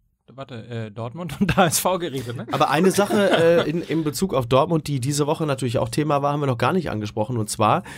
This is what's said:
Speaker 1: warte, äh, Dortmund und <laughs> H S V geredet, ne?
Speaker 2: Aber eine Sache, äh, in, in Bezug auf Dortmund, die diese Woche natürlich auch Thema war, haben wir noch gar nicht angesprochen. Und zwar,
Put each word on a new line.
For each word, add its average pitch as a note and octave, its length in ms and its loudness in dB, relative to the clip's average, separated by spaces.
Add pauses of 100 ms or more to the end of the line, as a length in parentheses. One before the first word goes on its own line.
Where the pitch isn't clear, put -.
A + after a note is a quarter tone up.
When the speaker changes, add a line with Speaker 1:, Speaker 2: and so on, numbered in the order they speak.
(360)
Speaker 1:
warte, B2+ 320 -14
äh, A2+ 240 -8
Dortmund B2 500 -10
und F3 120 2
<laughs> - 40 2
H F#3 80 6
S - 140 0
V F#3+ 180 0
geredet, C3 380 -6
ne? E3+ 160 -10
Speaker 2:
Aber C#3 180 2
eine E3+ 220 4
Sache, G3+ 400 2
äh, E3 380 4
in, E3 120 -4
in D#3 220 -2
Bezug D3+ 300 -2
auf B2+ 120 0
Dortmund, D3 420 2
die C#3+ 120 -2
diese C#3+ 280 0
Woche D#3+ 180 0
natürlich C3 320 -2
auch A#2+ 120 0
Thema D3+ 320 0
war, C#3+ 120 0
haben D3 80 -2
wir C#3+ 60 0
noch B2 100 0
gar B2+ 160 2
nicht F3 180 -2
angesprochen. G#2+ 460 -4
Und G#2 120 -4
zwar, A2+ 340 2 (140)